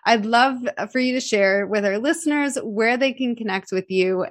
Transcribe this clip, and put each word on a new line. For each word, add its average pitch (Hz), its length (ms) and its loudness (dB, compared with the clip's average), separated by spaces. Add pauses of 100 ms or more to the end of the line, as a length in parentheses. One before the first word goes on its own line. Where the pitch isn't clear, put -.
I'd 214 220 2
love 247 320 2 (340)
for 262 60 -2
you 254 160 0
to 262 60 -2
share 196 480 2
with 208 180 0
our 196 120 0
listeners 285 680 -2
where 226 320 0
they 262 160 0
can 247 240 -4
connect 196 360 -4
with 185 180 -2
you 185 400 2